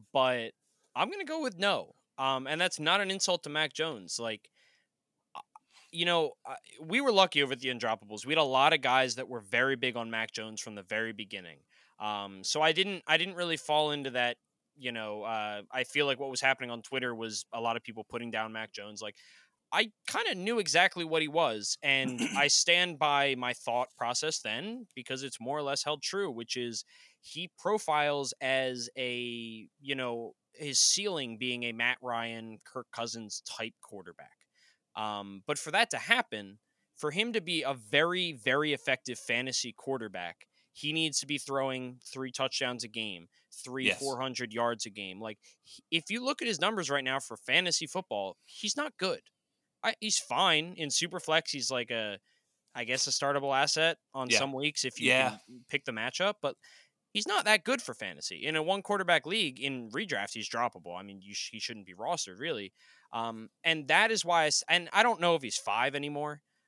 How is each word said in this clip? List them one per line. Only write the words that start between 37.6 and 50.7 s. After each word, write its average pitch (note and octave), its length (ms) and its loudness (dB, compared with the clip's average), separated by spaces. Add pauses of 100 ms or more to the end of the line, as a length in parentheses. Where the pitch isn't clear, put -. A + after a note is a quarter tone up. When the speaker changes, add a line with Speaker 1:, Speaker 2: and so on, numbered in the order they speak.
Speaker 1:
a C3+ 100 -2
very, D#3+ 600 2
very C#3+ 400 2
effective C3 440 -2
fantasy B2 540 -2
quarterback, G2+ 760 -8 (260)
he D3 180 -6
needs D#3+ 300 0
to C#3 60 -8
be C#3+ 100 -2
throwing C3 680 -4
three C3 260 -8
touchdowns B2+ 520 -2
a A#2+ 60 -8
game, G#2 380 -10 (240)
three, C3 360 -8
Speaker 2:
Yes. F#2 120 2
Speaker 1:
four C3+ 200 -2
hundred B2 340 -4
yards A#2 320 0
a A2+ 40 -10
game. G2 320 -12
Like, A2 180 -10 (240)
he, - 280 -20
if E3 180 -2
you A#3 140 -4
look C#4 180 -2
at C4 60 -2
his F#3+ 120 -2
numbers F3+ 300 0
right C#3 140 0
now C3 160 0
for A#2 180 -8
fantasy E3 500 2
football, A2 480 -4 (100)
he's - 300 -6
not D4 220 -4
good. F3+ 240 -2 (640)
I, A3 160 0
he's G#3+ 200 0
fine. F3 580 2